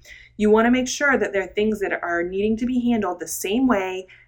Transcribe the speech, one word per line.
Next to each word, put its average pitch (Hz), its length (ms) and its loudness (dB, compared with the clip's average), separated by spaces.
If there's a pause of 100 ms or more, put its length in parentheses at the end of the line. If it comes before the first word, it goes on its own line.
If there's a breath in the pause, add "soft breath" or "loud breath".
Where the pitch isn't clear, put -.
(380 loud breath)
You 208 120 2
want 220 160 6
to 240 60 4
make 254 160 2
sure 277 300 0
that 202 160 -2
they're 190 140 -2
things 208 340 -2
that 170 200 -4
are 170 220 -2
needing 202 340 -2
to 240 80 -4
be 240 240 0
handled 190 300 -2
the 156 80 -10
same 233 400 -2
way 190 400 -2 (200 loud breath)